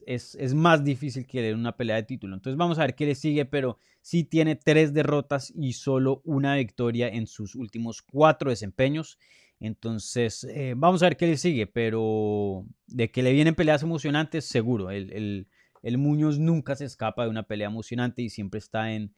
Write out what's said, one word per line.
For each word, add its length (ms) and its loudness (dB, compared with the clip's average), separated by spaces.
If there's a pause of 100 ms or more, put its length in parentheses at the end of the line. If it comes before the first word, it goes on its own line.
es, 300 -8
es 180 -2
más 300 4
difícil 420 -4
que 160 -6
le 60 0
den 120 -2
una 160 -4
pelea 200 -2
de 80 -2
título. 320 -10
Entonces 220 -6
vamos 200 2
a 40 0
ver 140 0
qué 100 -2
le 100 0
sigue, 300 0
pero 320 -2 (240)
sí 220 0
tiene 320 2
tres 380 4
derrotas 600 0
y 180 -2
solo 500 0
una 320 0
victoria 520 0
en 200 -4
sus 280 -12
últimos 460 -8
cuatro 480 4
desempeños. 680 -2 (420)
Entonces, 840 -4
eh, 300 -6
vamos 260 4
a 40 6
ver 120 4
qué 100 2
le 100 2
sigue, 300 0
pero 1000 0 (220)
de 240 -2
que 120 0
le 80 4
vienen 240 6
peleas 280 2
emocionantes, 600 -2
seguro. 460 0
El, 220 -8
el, 340 -6 (340)
el 160 -2
Muñoz 420 2
nunca 360 0
se 100 -10
escapa 380 -4
de 60 0
una 140 -4
pelea 240 -6
emocionante 540 -4
y 80 -6
siempre 280 -8
está 360 -6
en, 240 -8